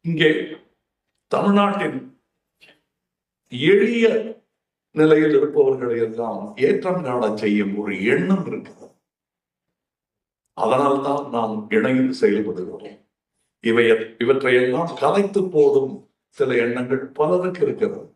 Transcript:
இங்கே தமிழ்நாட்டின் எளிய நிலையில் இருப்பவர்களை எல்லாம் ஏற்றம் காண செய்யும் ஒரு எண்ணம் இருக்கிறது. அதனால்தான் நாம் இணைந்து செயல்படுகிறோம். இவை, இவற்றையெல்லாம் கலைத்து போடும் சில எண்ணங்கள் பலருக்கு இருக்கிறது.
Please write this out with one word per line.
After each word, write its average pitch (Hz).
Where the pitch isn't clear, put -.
இங்கே 156
தமிழ்நாட்டின் 202
எளிய 220
நிலையில் 151
இருப்பவர்களை 135
எல்லாம் 110
ஏற்றம் 170
காண 123
செய்யும் 104
ஒரு 101
எண்ணம் 170
இருக்கிறது. -
அதனால்தான் 139
நாம் 113
இணைந்து 127
செயல்படுகிறோம். 101
இவை, 113
இவற்றையெல்லாம் 127
கலைத்து 196
போடும் 139
சில 131
எண்ணங்கள் 120
பலருக்கு 180
இருக்கிறது. -